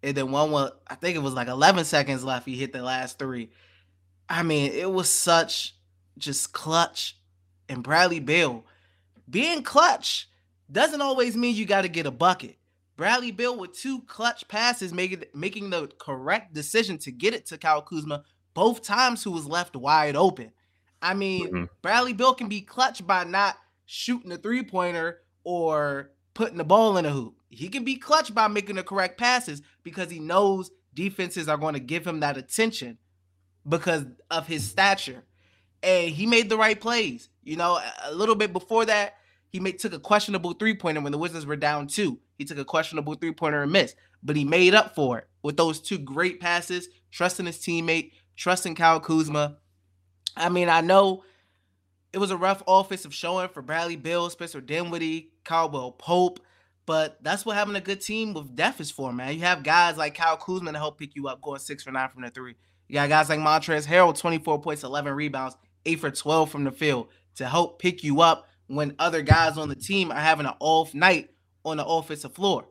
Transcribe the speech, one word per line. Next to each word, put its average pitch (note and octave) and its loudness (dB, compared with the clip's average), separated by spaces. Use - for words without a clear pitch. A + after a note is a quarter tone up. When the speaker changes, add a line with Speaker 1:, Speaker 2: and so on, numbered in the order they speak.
Speaker 1:
and C#3 -4
then C3+ -2
one D3+ 2
with, C#3+ 0
I - -14
think F3 -4
it D3+ -2
was, C#3 -2
like, B2 -4
eleven E3 6
seconds C#3+ 0
left, B2+ -6
he C3 -8
hit B2+ -6
the B2+ -10
last B2+ -6
three. B2 -8
I E3+ -2
mean, D3+ 0
it F3 -4
was F#3 0
such - 2
just - -6
clutch. - 0
And B2+ -8
Bradley E3 4
Beal, C#3+ 0
being D4+ -2
clutch - 2
doesn't C#4+ 0
always B3+ 0
mean A#3+ 0
you G#3+ -4
gotta F#3+ 2
get E3 -4
a C#3 -4
bucket. D#3 0
Bradley A#3 0
Beal A#3+ -4
with F3+ -14
two C4 -8
clutch - -6
passes, A3 -2
making, F#3 -4
making G3 -8
the D#3 -4
correct D#3+ -6
decision F3 -2
to C3+ -12
get E3 0
it - -10
to D#3+ -14
Kyle D#3 2
Kuzma, D3+ -8
both A3+ 2
times A#3+ 2
who G3+ -6
was D#3 -6
left F3 -4
wide D3 4
open. D3+ 2
I F3+ 0
mean, F#3+ -4
Speaker 2:
Mm-hmm. F3+ -4
Speaker 1:
Bradley A#3+ 2
Beal B3+ 4
can A#3 -8
be G#3 -8
clutch B3 -4
by F#3 2
not F#3+ 0
shooting A#3+ -6
a F3 -10
three-pointer F3+ -4
or D3+ -2
putting G#3+ -4
the E3 -2
ball G3+ 6
in E3 0
a - 0
hoop. C3 -6
He C3 -12
can A#3+ -6
be C4 -4
clutch D4+ 2
by G#3+ 2
making G#3 -4
the F#3 -6
correct F#3 -4
passes A#3+ 0
because E3+ -10
he E3+ -12
knows F#3 2
defenses F3 -6
are D3+ 2
gonna D3+ -2
give D#3 -6
him E3 -6
that C#3+ -2
attention C3+ -4
because D#3+ 0
of E3 -4
his D3+ -6
stature. F#3+ 0
And F3 2
he E3 -2
made A#3 4
the A3 2
right A3 4
plays. G#3+ -4
You D#3 -8
know, F3 2
a, A#2 -6
a D3+ -8
little G#3+ 2
bit G3+ 0
before A3 0
that, G#3 0
he F#3 -8
made, F#3 -4
took F#3+ -4
a D3+ -10
questionable G3 0
three-pointer F3 0
when C#3+ -4
the D3 -4
Wizards E3 -6
were D3 -6
down D3 -2
two. D3 -2
He C#3+ -8
took C#3+ -10
a C#3 -8
questionable D#3 -2
three-pointer D#3 -2
and C#3+ 0
missed, F3 2
but D3 -2
he D3 0
made F3+ 6
up G#3+ 4
for B2 0
it - -18
with D3 -4
those D#3+ 2
two F#3+ -6
great D3+ -2
passes, F3 -4
trusting F3+ -2
his E3+ -8
teammate, E3 -2
trusting F3+ -2
Kyle E3 4
Kuzma. D3+ 0
I E3+ 0
mean, F3+ 2
I E3 6
know F#3+ 6
it F#3 -6
was G3 -2
a F#3 -2
rough F#3+ 0
offensive F#3 2
showing F3+ -4
for D#3+ -16
Bradley E3 -4
Beal, E3+ -2
Spencer E3 -12
Dinwiddie, E3 -6
Caldwell D3 -2
Pope, F3+ 2
but D#3 0
that's G3 -2
what G#3+ -2
having G#3 0
a F#3+ -4
good G3 -6
team G#3+ -6
with D3 -12
depth F3+ 0
is D3 -8
for, C3 -8
man. B2+ -6
You E3 -8
have F3 0
guys D#3+ 4
like D3+ -4
Kyle E3 2
Kuzma F3+ -8
to D3+ -8
help D3+ -6
pick D3 -16
you C#3 -8
up C3 -10
going C#3 -10
six - -14
for C3+ -14
nine C3 -4
from B2+ -16
the A#2+ -12
three. B2 -16
You - -8
got C#3+ 2
guys D3+ 6
like D3+ 2
Montrezl D#3 2
Harrell, E3+ 6
twenty-four D#3+ -2
points, D3+ -6
eleven C#3+ -4
rebounds, C#3 -6
eight D#3+ -2
for D3+ -4
twelve D3+ 2
from C#3+ -4
the C3+ -2
field C3+ -2
to C3 -8
help E3 0
pick F3+ -2
you D3 2
up E3 6
when C#3+ -4
other E3 0
guys D#3+ 6
on D#3 -6
the C#3 -6
team F#3+ -2
are B2 -6
having D3+ 4
an C3 -4
off D#3+ 2
night E3 2
on D#3 -4
the D3+ -6
offensive D3+ -4
floor. F#3 0